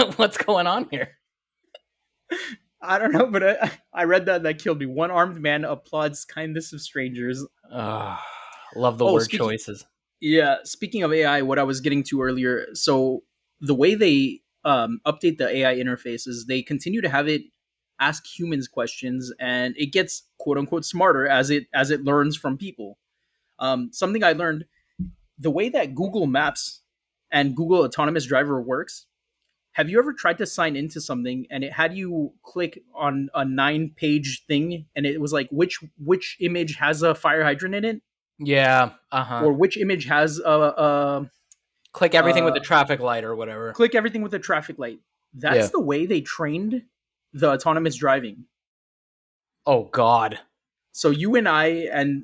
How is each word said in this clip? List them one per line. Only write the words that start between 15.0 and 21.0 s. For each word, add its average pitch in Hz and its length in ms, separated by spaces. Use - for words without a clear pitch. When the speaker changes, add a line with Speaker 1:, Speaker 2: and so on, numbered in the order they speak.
Speaker 2:
update 156 320
the 127 100
A 131 180
I 127 100
interface 123 520
is 117 180
they 131 160
continue 175 380
to 190 80
have 139 180
it 151 160
ask 147 260
humans 156 300
questions, 127 720
and 123 360
it 143 160
gets, - 300
quote 143 200
unquote, 151 260
smarter 170 420